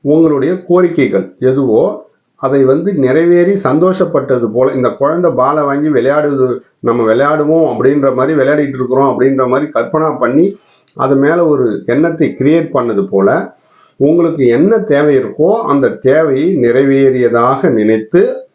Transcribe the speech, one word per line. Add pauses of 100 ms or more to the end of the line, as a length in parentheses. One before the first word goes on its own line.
உங்களுடைய
கோரிக்கைகள்
எதுவோ (320)
அதை
வந்து
நிறைவேறி (100)
சந்தோஷப்பட்டது
போல,
இந்த
குழந்தை
பாலை
வாங்கி
விளையாடுது, (180)
நம்ம
விளையாடுவோம்
அப்படின்ற
மாதிரி,
விளையாடிட்டு
இருக்கிறோம்
அப்படின்ற
மாதிரி
கற்பனா
பண்ணி (380)
அது
மேல
ஒரு
எண்ணத்தை
கிரியேட்
பண்ணது
போல, (400)
உங்களுக்கு
என்ன
தேவை
இருக்கோ (100)
அந்த
தேவையை
நிறைவேறியதாக
நினைத்து